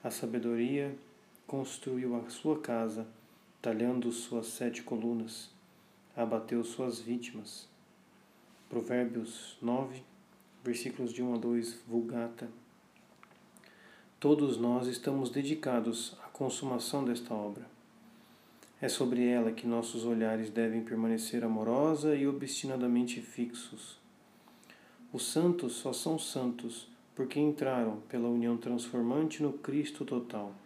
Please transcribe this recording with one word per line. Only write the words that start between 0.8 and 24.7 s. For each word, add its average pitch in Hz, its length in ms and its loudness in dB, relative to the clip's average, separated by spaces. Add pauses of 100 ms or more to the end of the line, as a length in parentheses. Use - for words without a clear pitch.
construiu 127 680 -2
a 113 140 -4
sua 151 300 0
casa, 113 480 -2 (520)
talhando 120 520 2
suas 117 340 -4
sete - 380 -4
colunas, 113 640 -2 (680)
abateu 117 480 0
suas 117 360 -4
vítimas. 113 680 -6 (1000)
Provérbios 117 880 -2
nove, 131 440 -2 (600)
versículos 120 480 -2
de 123 120 -4
um 123 100 0
a 117 60 0
dois, 117 480 0
Vulgata. 117 600 -2 (1700)
Todos 143 360 6
nós 120 300 2
estamos 131 460 0
dedicados 127 920 0
à - 40 -16
consumação 135 760 -2
desta 120 300 -2
obra. 104 320 -4 (1120)
É 135 80 0
sobre 123 400 4
ela 117 240 4
que 113 140 -6
nossos 117 400 0
olhares 110 460 2
devem 113 320 2
permanecer 113 600 0
amorosa 139 720 4
e 139 120 2
obstinadamente 123 920 0
fixos. - 800 -8 (1160)